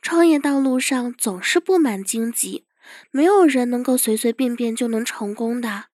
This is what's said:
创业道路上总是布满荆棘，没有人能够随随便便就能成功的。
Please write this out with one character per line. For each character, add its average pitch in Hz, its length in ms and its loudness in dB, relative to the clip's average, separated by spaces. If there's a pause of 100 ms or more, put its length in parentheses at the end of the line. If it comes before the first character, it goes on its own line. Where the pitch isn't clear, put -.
创 339 260 4
业 311 100 4
道 285 220 0
路 262 180 0
上 247 360 -2
总 185 280 -6
是 - 160 0
布 370 220 2
满 214 240 0
荆 226 260 -4
棘， - 380 -8 (420)
没 269 140 0
有 381 220 6
人 254 240 2
能 240 120 -2
够 254 140 0
随 220 220 0
随 233 160 0
便 247 200 -2
便 233 220 -4
就 240 140 -2
能 226 160 -2
成 208 280 -8
功 233 280 -4
的。 214 320 -8